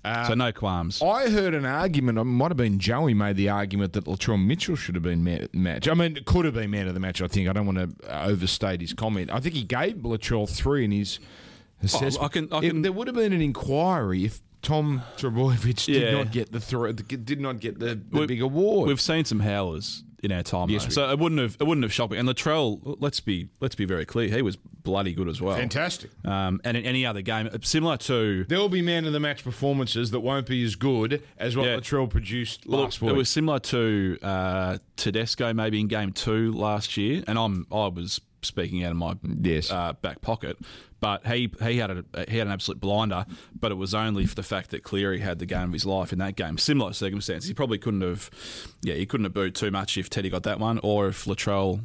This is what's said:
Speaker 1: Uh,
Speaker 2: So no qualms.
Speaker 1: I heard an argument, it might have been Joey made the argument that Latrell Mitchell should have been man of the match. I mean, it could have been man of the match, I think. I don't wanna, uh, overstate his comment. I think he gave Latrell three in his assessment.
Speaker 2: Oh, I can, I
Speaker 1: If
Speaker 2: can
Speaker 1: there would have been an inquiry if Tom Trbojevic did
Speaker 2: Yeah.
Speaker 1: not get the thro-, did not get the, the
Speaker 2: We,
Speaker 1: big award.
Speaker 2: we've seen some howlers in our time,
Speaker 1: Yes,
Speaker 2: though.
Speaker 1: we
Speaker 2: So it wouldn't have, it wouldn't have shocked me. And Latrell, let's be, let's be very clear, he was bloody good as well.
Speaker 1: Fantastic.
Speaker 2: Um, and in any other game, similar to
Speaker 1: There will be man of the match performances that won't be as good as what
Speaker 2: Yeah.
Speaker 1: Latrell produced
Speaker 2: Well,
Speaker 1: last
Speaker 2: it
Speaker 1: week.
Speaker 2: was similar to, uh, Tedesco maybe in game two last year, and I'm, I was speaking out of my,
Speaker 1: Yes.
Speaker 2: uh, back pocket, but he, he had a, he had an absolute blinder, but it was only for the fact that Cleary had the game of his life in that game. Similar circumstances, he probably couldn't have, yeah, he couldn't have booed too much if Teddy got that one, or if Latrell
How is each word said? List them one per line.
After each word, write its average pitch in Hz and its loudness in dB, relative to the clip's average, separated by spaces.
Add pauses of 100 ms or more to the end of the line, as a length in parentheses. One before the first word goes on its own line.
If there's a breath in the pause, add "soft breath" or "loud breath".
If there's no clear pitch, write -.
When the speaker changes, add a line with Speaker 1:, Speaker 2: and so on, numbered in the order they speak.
Speaker 1:
Uh, 117 0
Speaker 2:
So 117 4
no 120 4
qualms. 92 0
Speaker 1:
I 233 4
heard 202 4
an 143 0
argument, 139 2
it 113 2
might 127 4
have 165 0
been 107 4
Joey 120 2
made 101 4
the 98 4
argument 101 0
that 98 -2
Latrell 95 2
Mitchell 160 2
should - -4
have 87 0
been 85 2
man 87 0
of - -10
the - -2
match. 90 0
I 160 4
mean, 165 2
it 127 -12
could 175 4
have 147 0
been 107 -2
man 101 0
of 90 -2
the 90 -2
match, 92 -2
I 92 0
think. 95 2
I 95 2
don't 104 2
wanna, 92 0 (180)
uh, 73 -6
overstate 92 0
his 82 -6
comment. 107 -2
I 113 -2
think 160 -4
he 131 -2
gave 127 0
Latrell 117 0
three 135 2
in 104 2
his 101 0 (640 loud breath)
assessment. 131 2
Speaker 2:
Oh, 139 2
I - 0
can, 160 -2
I 156 2
Speaker 1:
If 156 2
Speaker 2:
can 165 2
Speaker 1:
there 190 2
would 214 -4
have 247 -4
been 220 4
an 175 4
inquiry 135 2
if 110 -4 (200)
Tom 147 0 (140)
Trbojevic 123 2
did 139 4
Speaker 2:
Yeah. 113 4
Speaker 1:
not 110 2
get 113 -2
the 117 -4
thro-, 117 -2
did 117 -6
not 131 -4
get 101 -6
the, 117 -2 (140)
the - 2
Speaker 2:
We, 151 2
Speaker 1:
big 123 0
award. 170 4
Speaker 2:
we've 139 2
seen 160 2
some 110 0
howlers 101 -2 (180)
in 101 0
our 87 0
time, 90 0
Speaker 1:
Yes, 104 2
Speaker 2:
though. 113 -2
Speaker 1:
we 120 -2
Speaker 2:
So 139 2
it 143 2
wouldn't 160 2
have, 120 0
it - 4
wouldn't 151 4
have 107 0
shocked 113 0
me. 101 -2
And 123 2
Latrell, 131 0
let's 143 -2
be, 92 -2 (140)
let's 131 -2
be 104 0
very 90 0
clear, 117 0
he 110 0
was 98 0
bloody 95 -2
good 90 -2
as 73 -6
well. 95 0
Speaker 1:
Fantastic. 123 -2 (160)
Speaker 2:
Um, 95 0
and 120 0
in 120 -2
any 127 0
other 104 -2
game, 110 -2 (140)
similar 160 2
to 107 2
Speaker 1:
There 175 2
will 208 2
be 185 2
man 170 0
of 151 0
the 147 0
match 147 -4
performances 123 0
that 123 -2
won't 127 -2
be 127 0
as 104 -2
good 131 0 (140)
as 117 -2
what 131 2
Speaker 2:
Yeah. 120 2
Speaker 1:
Latrell 131 0
produced 113 -2
Speaker 2:
Well, 139 2
Speaker 1:
last - 0
Speaker 2:
it 113 0
Speaker 1:
week. 120 4
Speaker 2:
was 131 2
similar 156 2
to, 107 2
uh, 92 0 (200)
Tedesco 113 0
maybe 110 2
in 107 2
game 104 0
two 113 0
last 104 -2
year, 117 0
and 110 0
I'm, 101 0
I 104 0
was 87 -6 (220)
speaking 90 -2
out 87 -2
of 85 -2
my, 85 -2 (260)
Speaker 1:
Yes. 80 2
Speaker 2:
uh, 87 -2
back 80 -6
pocket, 110 -4 (440 loud breath)
but 104 -2
he, 120 2 (100)
he 117 2
had 107 0
a, 90 -6 (240)
he 113 0
had 110 2
an 101 -2
absolute - -6
blinder, 98 2 (320 loud breath)
but 113 0
it 98 -2
was 95 -4
only 107 2
for - 0
the 98 -6
fact 92 -4
that - -8
Cleary 98 0
had 92 -2
the 90 -6
game 90 -2
of 87 -2
his 78 -4
life 95 -2
in 90 -2
that 98 -2
game. 82 -4
Similar 127 2
circumstances, 98 -4
he - -6
probably 117 -2
couldn't 104 -2
have, 90 -4 (520 loud breath)
yeah, 82 -2
he 85 -2
couldn't 110 -2
have 92 -4
booed 95 -2
too 104 -2
much 95 -2
if 90 -6
Teddy 95 -2
got 90 -4
that 104 -2
one, 113 0
or 104 2
if - -4
Latrell 98 0